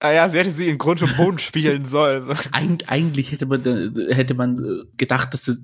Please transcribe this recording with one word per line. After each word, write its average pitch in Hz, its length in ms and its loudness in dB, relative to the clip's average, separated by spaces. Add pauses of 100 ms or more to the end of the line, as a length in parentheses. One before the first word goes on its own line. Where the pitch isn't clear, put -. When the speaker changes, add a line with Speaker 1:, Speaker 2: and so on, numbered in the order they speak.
Speaker 1:
Ah 151 100 4
ja, 165 180 6
sie 165 100 0
hätte 185 120 2
sie 165 180 -2
in 151 80 0
Grund 156 240 0
und 139 160 2
Boden 170 220 2
spielen 143 480 0
sollen. 135 380 0
So. 127 80 -8
Speaker 2:
<laughs> 151 200 -4
Eig-, 165 360 -2
eigentlich 143 440 0
hätte 143 140 -4
man, 131 180 0
äh, 110 500 0
hätte 131 200 2
man, 123 240 0
äh, 95 260 -6 (140)
gedacht, 127 340 -2
dass - 160 -4
es 123 140 -2